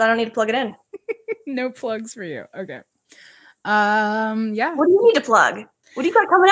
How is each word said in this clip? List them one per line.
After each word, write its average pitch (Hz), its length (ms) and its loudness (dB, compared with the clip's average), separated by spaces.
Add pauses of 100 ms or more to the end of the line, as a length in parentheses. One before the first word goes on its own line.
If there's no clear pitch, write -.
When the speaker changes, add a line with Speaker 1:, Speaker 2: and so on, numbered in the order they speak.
Speaker 1:
I 220 60 2
don't 226 100 2
need 233 80 -2
to 226 60 -10
plug 220 180 -4
it 226 60 -2
in. 247 260 -6
Speaker 2:
<laughs> - 40 -20 (600)
No 254 220 -6
plugs 226 460 -10
for 214 80 -16
you. 143 220 -10 (120)
Okay. 151 240 -12 (840)
Um, 214 920 -2
yeah. 269 180 -2
Speaker 1:
What 302 140 0
do 349 60 6
you 403 120 4
need 453 80 6
to 285 80 2
plug? 185 360 2 (360)
What 254 80 -6
do - 80 0
you - 40 -8
got 440 140 4
coming 381 240 4